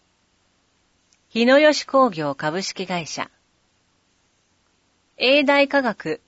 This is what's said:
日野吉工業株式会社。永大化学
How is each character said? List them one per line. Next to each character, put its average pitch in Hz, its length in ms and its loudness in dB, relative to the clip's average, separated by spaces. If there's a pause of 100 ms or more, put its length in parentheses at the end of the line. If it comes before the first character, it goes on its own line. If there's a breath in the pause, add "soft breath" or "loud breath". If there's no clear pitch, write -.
(1300)
日 233 160 0
野 262 120 6
吉 302 280 2
工 262 240 2
業 151 240 -4
株 156 260 -4
式 190 260 -8
会 175 200 -6
社。 - 240 -10 (1900)
永 269 280 2
大 277 240 2
化 285 120 0
学 196 480 -6